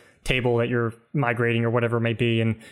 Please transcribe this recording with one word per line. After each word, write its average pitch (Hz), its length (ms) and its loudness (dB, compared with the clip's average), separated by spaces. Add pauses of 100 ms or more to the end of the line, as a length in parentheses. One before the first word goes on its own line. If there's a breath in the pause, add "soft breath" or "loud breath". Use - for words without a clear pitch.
(240 loud breath)
table 123 340 0
that 120 100 0
you're 117 260 -2 (200)
migrating 117 500 0
or 117 60 0
whatever 117 280 0
it - 40 0
may 117 120 0
be. 117 260 0
And, 113 160 2
you - 160 -20